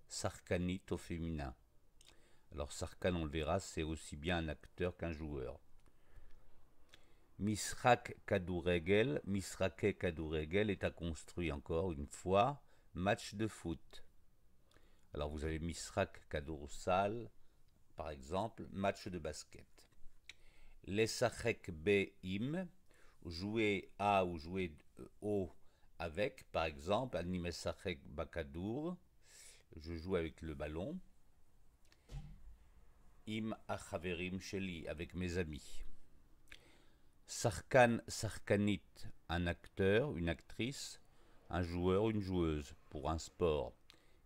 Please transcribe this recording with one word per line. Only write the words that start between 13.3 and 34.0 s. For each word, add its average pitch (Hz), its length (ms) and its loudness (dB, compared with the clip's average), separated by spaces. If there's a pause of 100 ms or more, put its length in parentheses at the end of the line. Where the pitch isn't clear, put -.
de 107 140 2
foot. - 560 -6 (1080)
Alors 73 180 -2
vous 76 140 -4
avez 80 140 0
Misrak - 680 -2
Kadursal, 90 1000 0 (680)
par 78 140 -6
exemple, 76 600 -4
match 98 380 0
de 90 100 -4
basket. - 480 -8 (1200)
Lesachek 110 840 0
Be'im, 101 960 2 (560)
jouer 101 760 0
à 98 260 6
ou 87 140 -2
jouer 87 340 -2 (480)
au 101 300 0 (480)
avec, 87 540 -2
par 82 120 4
exemple, 87 520 0
Ani 87 240 0
Mesachek 85 640 -4
Bakadour, 85 880 -4 (800)
je 82 220 -8
joue 90 180 -2
avec 82 280 -2
le 78 120 -6
ballon. 78 420 -4 (2250)
Im 110 280 -2 (100)
Achaverim 90 760 -4